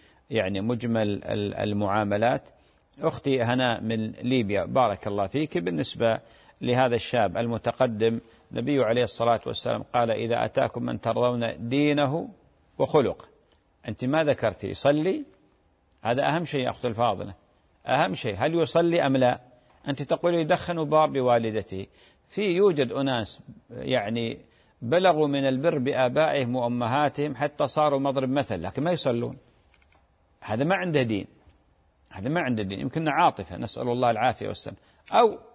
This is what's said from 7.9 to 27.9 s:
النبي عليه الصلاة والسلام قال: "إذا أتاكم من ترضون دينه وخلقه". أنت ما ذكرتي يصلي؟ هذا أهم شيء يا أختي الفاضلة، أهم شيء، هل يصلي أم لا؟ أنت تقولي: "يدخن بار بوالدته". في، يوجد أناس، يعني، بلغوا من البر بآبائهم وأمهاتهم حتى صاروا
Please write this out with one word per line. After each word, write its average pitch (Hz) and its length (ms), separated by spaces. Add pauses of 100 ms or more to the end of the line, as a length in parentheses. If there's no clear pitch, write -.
النبي 131 320
عليه 120 200
الصلاة 117 420
والسلام 117 380 (100)
قال: 120 180
"إذا 113 340
أتاكم 120 380
من 123 180
ترضون 117 680
دينه 147 600 (480)
وخلقه". 139 480 (600)
أنت 120 180
ما 151 180
ذكرتي 113 460
يصلي؟ 151 560 (760)
هذا 127 260
أهم 160 180
شيء 135 200
يا 123 40
أختي - 180
الفاضلة، 104 460 (520)
أهم 165 300
شيء، 113 220
هل 151 180
يصلي 165 500
أم 135 120
لا؟ 127 240 (460)
أنت 143 140
تقولي: 170 400
"يدخن 165 420
بار 156 260
بوالدته". 113 800 (420)
في، - 120
يوجد 175 500
أناس، 127 500 (300)
يعني، 117 680 (440)
بلغوا 156 460
من 139 200
البر 139 300
بآبائهم 131 800
وأمهاتهم 127 800
حتى 147 320
صاروا 147 320